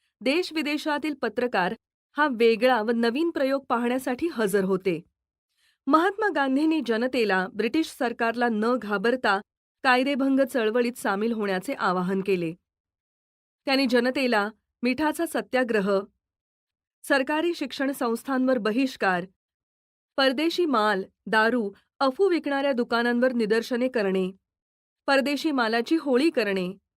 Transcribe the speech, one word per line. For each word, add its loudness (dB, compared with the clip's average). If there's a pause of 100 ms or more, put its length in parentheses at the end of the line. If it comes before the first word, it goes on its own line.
(200)
देशविदेशातील -2
पत्रकार -2 (420)
हा 2
वेगळा 4
व -2
नवीन 0
प्रयोग -2
पाहण्यासाठी -2
हजर 0
होते. -2 (840)
महात्मा 2
गांधींनी 0
जनतेला 0
ब्रिटिश -2 (120)
सरकारला -2
न 0
घाबरता 0 (420)
कायदेभंग 2
चळवळीत 0
सामील -2
होण्याचे -4
आवाहन -2
केले. -2 (1080)
त्यांनी 2
जनतेला 2 (340)
मिठाचा 0
सत्याग्रह, 0 (1000)
सरकारी 0
शिक्षण -4
संस्थांवर -2
बहिष्कार, 0 (920)
परदेशी 0
माल, 2 (240)
दारू, 2 (300)
अफू 2
विकणाऱ्या 0
दुकानांवर 0
निदर्शने 0
करणे, 0 (760)
परदेशी 0
मालाची 0
होळी 2
करणे, -2 (260)